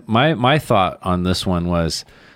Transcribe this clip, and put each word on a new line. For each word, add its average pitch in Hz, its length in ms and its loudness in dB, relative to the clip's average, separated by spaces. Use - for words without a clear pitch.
my, 131 260 2
my 127 240 2
thought 101 460 0
on 90 200 0
this 90 220 -2
one 87 220 -2
was, 85 360 -2